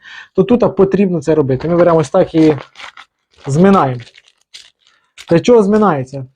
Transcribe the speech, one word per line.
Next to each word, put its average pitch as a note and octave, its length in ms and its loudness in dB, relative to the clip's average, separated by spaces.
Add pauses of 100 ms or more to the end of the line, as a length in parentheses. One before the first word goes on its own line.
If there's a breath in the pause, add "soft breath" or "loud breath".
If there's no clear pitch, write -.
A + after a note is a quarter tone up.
(340 loud breath)
то F#3+ 80 0
тут A3+ 340 0
потрібно F3+ 460 0
це D#3+ 120 0
робити. C#3 340 -2
Ми E3+ 80 -2
беремо E3+ 220 2
ось D#3 120 -2
так - 240 0
і D#3 220 2 (880)
зминаємо. D3+ 540 0 (1300)
Для E3 100 2
чого A#3 220 2
зминається? F3+ 720 -2